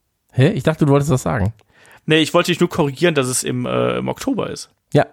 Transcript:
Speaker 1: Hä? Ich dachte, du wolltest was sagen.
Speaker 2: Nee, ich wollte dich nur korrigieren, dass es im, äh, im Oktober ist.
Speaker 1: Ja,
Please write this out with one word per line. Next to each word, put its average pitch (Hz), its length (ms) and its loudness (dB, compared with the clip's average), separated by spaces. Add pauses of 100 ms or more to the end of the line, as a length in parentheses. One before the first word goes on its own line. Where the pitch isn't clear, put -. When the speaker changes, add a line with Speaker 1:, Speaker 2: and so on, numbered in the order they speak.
(320)
Speaker 1:
Hä? 135 180 4
Ich 131 120 -4
dachte, 156 240 0
du 139 60 4
wolltest 143 180 2
was 131 120 0
sagen. 107 300 -2 (540)
Speaker 2:
Nee, 156 120 4
ich 156 160 0
wollte 175 160 2
dich 165 100 0
nur 175 80 2
korrigieren, 151 460 0
dass 131 140 0
es 127 160 -4
im, 123 220 -4
äh, 123 320 -2
im 127 100 -6
Oktober 208 420 -6
ist. - 200 -14 (220)
Speaker 1:
Ja, - 200 4